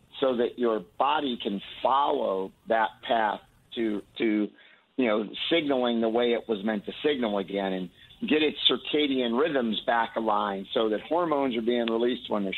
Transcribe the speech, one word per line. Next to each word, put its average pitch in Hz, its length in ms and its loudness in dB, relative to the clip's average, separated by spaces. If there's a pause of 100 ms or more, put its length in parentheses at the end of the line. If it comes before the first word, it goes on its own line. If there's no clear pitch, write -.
(200)
so 131 180 2
that 120 220 0
your 110 240 0 (140)
body 139 440 0
can 101 200 -4 (200)
follow 120 720 2 (160)
that 113 220 2 (140)
path 110 380 0 (340)
to, 107 260 -2 (160)
to, 107 320 2 (480)
you 127 100 2
know, 107 200 0 (220)
signaling 131 500 2
the 113 100 2
way 120 240 2
it - 140 -4
was 101 160 -2
meant 107 220 -2
to 98 80 -8 (100)
signal 123 360 0
again 98 340 -2
and 92 160 -4 (380)
get 151 140 4
its 147 160 0 (120)
circadian 131 720 0
rhythms 135 460 0
back 117 300 0
aligned 104 580 -2
so 110 160 2
that 104 120 -2
hormones 147 560 0
are 120 40 -2
being 117 260 0
released 117 420 0
when 104 140 -2
they're 92 140 -4